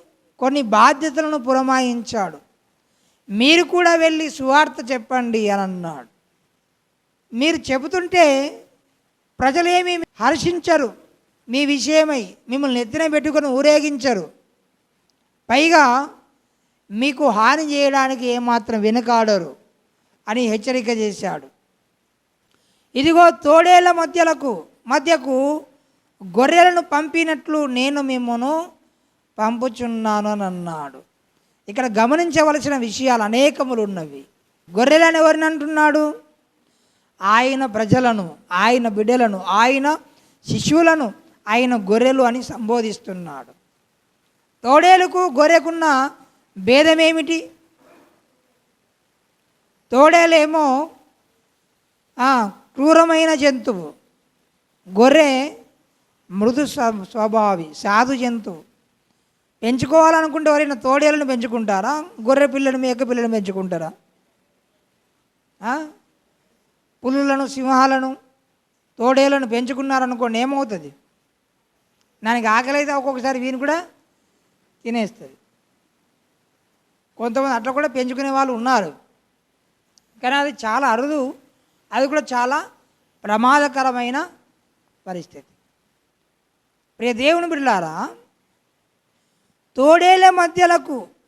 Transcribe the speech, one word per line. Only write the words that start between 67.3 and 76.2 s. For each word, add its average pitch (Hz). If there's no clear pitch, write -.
సింహాలను, 262
తోడేలను 269
పెంచుకున్నారనుకోండి, 247
ఏమవుతుంది? 233
దానికి 226
ఆకలి 247
అయితే 294
ఒక్కొక్కసారి 262
వీని 262
కూడా 311
తినేస్తుంది. 220